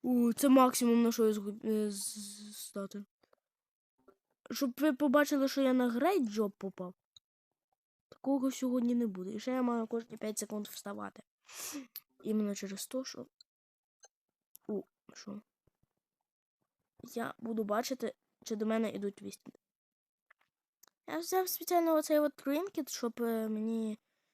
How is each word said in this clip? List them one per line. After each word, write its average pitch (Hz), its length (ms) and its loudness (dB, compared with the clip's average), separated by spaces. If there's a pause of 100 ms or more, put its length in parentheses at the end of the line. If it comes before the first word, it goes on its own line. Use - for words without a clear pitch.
О, 240 300 4
це 277 160 4
максимум, 247 540 8
на 233 80 4
що 226 160 2
я 214 60 2
згу-, 208 340 -6
е, 214 240 0
з-, 208 600 -10
з-, - 60 -16
стати. 202 480 -10 (1500)
Щоб 247 260 0
ви 294 160 4
побачили, 285 540 4
що 277 140 0
я 254 120 6
на 247 160 4
грейт 285 340 2
джоб 208 280 0
попав. 185 420 -10 (1160)
Такого 269 420 -2
сьогодні 247 440 0
не 240 120 2
буде. 185 260 -6
І 208 60 -6
ще 254 120 -4
я 254 100 0
маю 233 260 0
кожні 226 300 -6
п'ять 214 200 -6
секунд 208 300 -6
вставати. 202 560 -12 (1000)
Іменно 214 320 -2
через 196 320 -10
то, 262 160 -6
що, - 220 -12 (1400)
о, 208 160 -4 (300)
що? 208 280 -14 (1700)
Я 233 240 -6
буду 226 260 -4
бачити, 214 500 -2 (300)
чи 226 120 -6
до 214 100 -4
мене 220 240 0
йдуть 202 320 -6
вісті. - 320 -16 (1500)
Я 302 120 -4
взяв 370 300 0
спеціально 339 460 2
оцей 302 240 4
от 294 160 2
тринкет, 311 540 -4
щоб, 240 320 -6
е, 226 280 -2
мені 220 500 -4 (340)